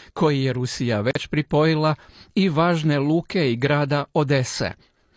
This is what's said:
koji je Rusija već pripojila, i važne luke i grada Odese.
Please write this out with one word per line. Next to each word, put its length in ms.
koji 320
je 80
Rusija 480
već 260
pripojila, 680
i 140
važne 500
luke 540
i 40
grada 480
Odese. 580